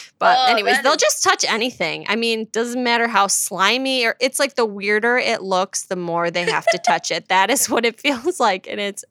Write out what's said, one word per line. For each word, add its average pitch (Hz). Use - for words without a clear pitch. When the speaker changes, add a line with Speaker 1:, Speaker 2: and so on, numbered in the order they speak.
Speaker 1:
But 247
Speaker 2:
Oh, 254
Speaker 1:
anyways, 214
Speaker 2:
that 269
Speaker 1:
they'll 285
Speaker 2:
is 320
Speaker 1:
just 571
touch -
anything. 180
I 202
mean, 226
doesn't 240
matter 233
how 202
slimy 240
or, 226
it's 262
like 277
the 240
weirder 208
it 233
looks, 190
the -
more 170
they 175
have 156
to -
touch -
it. 165
That 190
is 269
what 233
it 233
<laughs> -
feels 277
like. 190
And -
it's 202